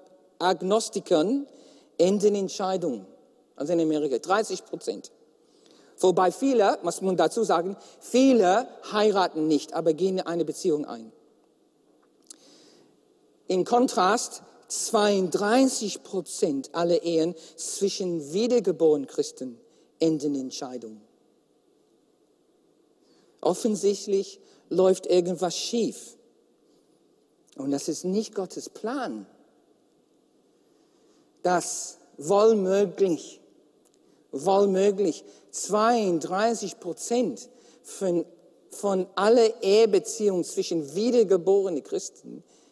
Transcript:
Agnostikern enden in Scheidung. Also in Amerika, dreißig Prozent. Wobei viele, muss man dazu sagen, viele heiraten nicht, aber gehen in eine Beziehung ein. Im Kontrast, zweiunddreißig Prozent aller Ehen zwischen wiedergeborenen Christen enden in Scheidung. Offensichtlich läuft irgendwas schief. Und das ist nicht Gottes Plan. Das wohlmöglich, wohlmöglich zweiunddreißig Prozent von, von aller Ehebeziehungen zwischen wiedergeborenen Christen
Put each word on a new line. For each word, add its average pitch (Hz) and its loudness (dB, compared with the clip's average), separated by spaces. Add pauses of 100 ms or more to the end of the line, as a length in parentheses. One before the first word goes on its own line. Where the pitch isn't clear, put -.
(400)
Agnostikern 190 0 (540)
enden 196 4
in 196 -2
Scheidung. 175 -4 (500)
Also 151 -4
in 170 2
Amerika, 151 0
dreißig 196 -2
Prozent. - -10 (880)
Wobei 185 4
viele, 254 2
muss - -6
man 185 -2
dazu 180 0
sagen, 185 0 (220)
viele 240 4 (240)
heiraten 190 0
nicht, 151 0
aber 165 0
gehen 185 -2
in 180 -6
eine 170 -4
Beziehung 151 -4
ein. 113 -16 (2250)
Im 185 0
Kontrast, 233 2 (260)
zweiunddreißig 208 0
Prozent 160 -4
aller 170 2
Ehen 170 0 (200)
zwischen 175 -4
wiedergeborenen 165 2
Christen 131 -8 (380)
enden 151 0
in 131 -6
Scheidung. 117 -14 (2500)
Offensichtlich 196 -2 (300)
läuft 185 2
irgendwas 180 0
schief. - -4 (1400)
Und 135 -8
das 139 -4
ist 151 -6
nicht 202 -4
Gottes 185 -8
Plan. 208 -8 (2250)
Das - -4 (180)
wohlmöglich, 196 2 (920)
wohlmöglich 190 2 (280)
zweiunddreißig 208 0
Prozent 170 -4 (360)
von, 175 -4 (460)
von 190 -2
aller 220 4
Ehebeziehungen 196 2
zwischen 160 -4
wiedergeborenen 190 2
Christen - -10 (280)